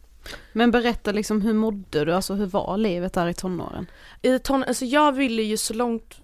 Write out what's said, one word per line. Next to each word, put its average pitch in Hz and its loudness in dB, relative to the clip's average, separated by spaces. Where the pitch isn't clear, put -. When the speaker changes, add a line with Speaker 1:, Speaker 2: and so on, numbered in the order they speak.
Speaker 1:
Men 233 4
berätta 233 0
liksom, 214 0
hur 226 2
mådde 202 0
du? 165 2
Alltså 190 -2
hur 202 -2
var 185 -2
livet 185 0
där 175 0
i 175 -2
tonåren? 185 -6
Speaker 2:
I 254 4
ton-, 269 0
alltså 247 -2
jag 294 4
ville 254 0
ju 214 -2
så - -6
långt 233 -4